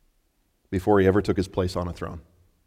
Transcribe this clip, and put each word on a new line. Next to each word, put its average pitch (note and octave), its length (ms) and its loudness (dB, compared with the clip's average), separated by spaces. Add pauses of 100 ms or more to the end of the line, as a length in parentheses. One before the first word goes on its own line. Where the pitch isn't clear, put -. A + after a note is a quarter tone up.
(720)
before G2+ 280 2
he F#2+ 80 6
ever F#2+ 160 4
took F#2+ 140 -2
his F#2 100 -2
place F#2 300 -4
on F2 100 -6
a F2 60 -10
throne. D#2 280 -12 (460)